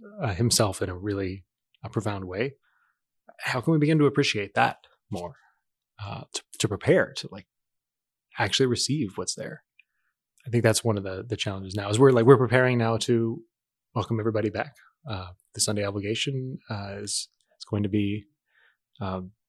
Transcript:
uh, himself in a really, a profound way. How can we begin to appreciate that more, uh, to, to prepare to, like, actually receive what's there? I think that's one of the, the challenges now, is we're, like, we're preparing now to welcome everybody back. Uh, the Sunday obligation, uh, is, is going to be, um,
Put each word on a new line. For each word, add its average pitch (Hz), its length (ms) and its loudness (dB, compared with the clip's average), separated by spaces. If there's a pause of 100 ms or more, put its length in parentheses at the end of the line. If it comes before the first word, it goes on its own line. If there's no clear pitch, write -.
(220)
uh, 117 120 -2
himself 107 480 2
in 98 80 -4
a 90 80 -8
really, 98 480 -4 (380)
a - 60 -8
profound 101 360 -4
way. 104 300 -4 (840)
How 131 220 -4
can 160 120 2
we 156 60 4
begin 156 200 4
to 147 60 6
appreciate 135 500 0
that 120 220 2 (340)
more, 87 240 -8 (680)
uh, 101 180 -10 (120)
to, - 80 -6 (180)
to - 80 0
prepare 113 500 2
to, - 140 -12
like, 101 160 -18 (920)
actually 117 280 2
receive 123 520 -2
what's - 180 -6
there? - 280 -12 (840)
I - 40 -12
think 113 140 2
that's 110 200 4
one 110 140 2
of 98 60 -6
the, 95 240 -8
the 107 100 -4
challenges 98 380 -6
now, 101 140 -4
is 110 100 0
we're, 135 120 10
like, 117 140 6
we're 135 120 10
preparing 123 420 2
now 113 180 2
to 113 440 0 (520)
welcome 113 260 -2
everybody 107 300 0
back. 101 240 -6 (340)
Uh, 95 200 -8 (260)
the - 80 -4
Sunday 104 220 -2
obligation, 117 720 -4 (120)
uh, 101 280 -8
is, 101 320 -8 (280)
is - 120 -18
going 104 140 -2
to 101 60 -2
be, 104 360 0 (720)
um, 92 320 -6 (180)